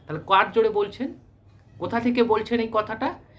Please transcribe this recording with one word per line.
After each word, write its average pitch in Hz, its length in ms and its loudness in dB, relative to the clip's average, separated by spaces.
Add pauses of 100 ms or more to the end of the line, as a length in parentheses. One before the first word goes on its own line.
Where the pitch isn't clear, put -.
তাহলে 156 200 -8
কার 190 240 4
জোরে 220 180 4
বলছেন? 208 440 -4 (640)
কোথা 208 200 -2
থেকে 240 240 2
বলছেন 220 360 0
এই 226 120 -2
কথাটা 220 420 -2 (260)